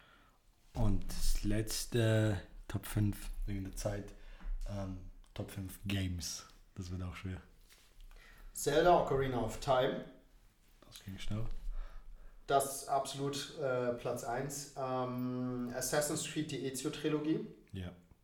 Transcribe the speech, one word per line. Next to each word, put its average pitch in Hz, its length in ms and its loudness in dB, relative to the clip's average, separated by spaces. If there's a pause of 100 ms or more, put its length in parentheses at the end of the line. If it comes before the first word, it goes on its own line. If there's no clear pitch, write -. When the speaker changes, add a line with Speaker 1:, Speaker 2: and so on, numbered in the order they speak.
(720)
Speaker 1:
Und 101 340 6
das - 360 6
letzte 110 960 4 (280)
Top - 180 -4
fünf 104 320 2 (280)
wegen 101 180 -2
der 95 120 -6
Zeit, 104 380 -4 (560)
ähm, 95 280 -4 (360)
Top - 180 -6
fünf 92 340 -8
Games. 92 600 -2 (300)
Das 92 140 -8
wird 92 140 -6
auch 90 120 -8
schwer. 92 260 -8 (1120)
Speaker 2:
Zelda 160 480 6
Ocarina 131 400 2
of 110 180 -2
Time. 131 460 2 (800)
Speaker 1:
Das - 180 -20
ging 95 140 -10
schnell. 107 260 0 (1040)
Speaker 2:
Das 139 400 2
absolut, 139 720 -2
äh, 123 340 0
Platz 123 300 -4
eins. 135 540 -4
Ähm, 127 1000 -2
Assassin's 147 500 0
Creed, 151 260 -4
die 131 140 -4
Ezio-Trilogie. 151 800 -2 (280)
Speaker 1:
Ja. 90 180 -6 (320)